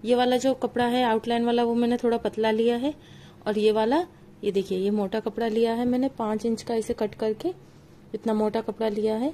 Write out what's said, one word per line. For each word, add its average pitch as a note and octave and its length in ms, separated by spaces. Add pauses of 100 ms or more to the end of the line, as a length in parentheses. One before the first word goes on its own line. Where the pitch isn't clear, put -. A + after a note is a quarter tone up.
ये A#3 100
वाला B3 220
जो C4 180
कपड़ा A#3+ 320
है B3 180
outline A#3 400
वाला, A#3+ 200
वो A#3 100
मैंने A#3+ 220
थोड़ा A#3 220
पतला A3 320
लिया A3+ 260
है, C#4 160 (540)
और G#3 120
ये G#3+ 140
वाला, A3 260 (460)
ये G3+ 80
देखिए, F#3+ 260
ये G3 120
मोटा G#3 300
कपड़ा A3 280
लिया A3+ 260
है A#3+ 100
मैंने, B3+ 240 (100)
पाँच G#3+ 280
इंच A3+ 160
का A#3 120
इसे A3 200
cut G#3 200
करके A3+ 380 (640)
इतना A3 200
मोटा G#3+ 280
कपड़ा A3 260
लिया G#3+ 280
है। C4+ 180